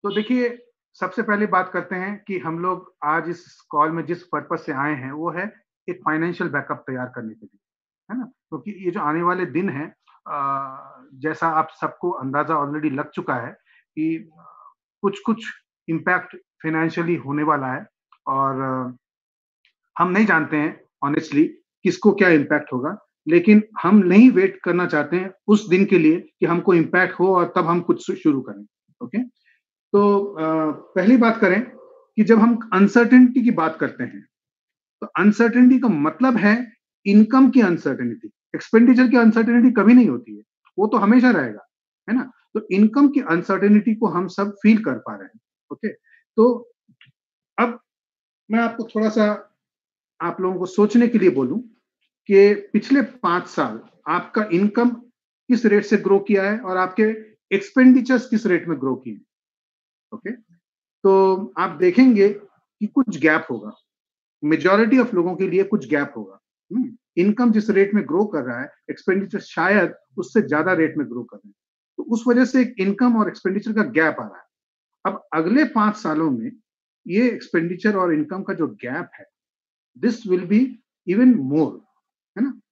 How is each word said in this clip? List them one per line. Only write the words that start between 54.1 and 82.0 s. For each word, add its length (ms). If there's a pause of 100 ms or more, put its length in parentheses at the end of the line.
income 380 (580)
किस 180
rate 180
से 120
ग्रो 220
किया 320
है 100
और 160
आपके 600 (200)
expenditures 720
किस 180
rate 220
में 120
ग्रो 160
किए 180
हैं, 120 (880)
ओके? 160 (720)
तो 560
आप 120
देखेंगे 580 (520)
कि 60
कुछ 340
gap 300
होगा, 220 (720)
majority 640
of 80
लोगों 220
के 120
लिए 160
कुछ 240
gap 280
होगा, 240 (320)
हम्म? 240 (200)
Income 360
जिस 180
rate 240
में 140
ग्रो 160
कर 180
रहा 180
है, 100 (200)
expenditure 480
शायद 560 (240)
उससे 240
ज्यादा 300
rate 240
में 140
ग्रो 120
कर 140
रहे 120
हैं, 60 (420)
तो 60
उस 260
वजह 160
से 180
एक 160
income 380
और 120
expenditure 440
का 100
गैप 380
आ 40
रहा 140
है। 60 (640)
अब 280
अगले 300
पांच 320
सालों 340
में 220 (540)
ये 240
expenditure 640
और 180
income 280
का 120
जो 140
gap 460
है, 120 (720)
this 220
will 260
be 200 (440)
even 240
more, 460 (580)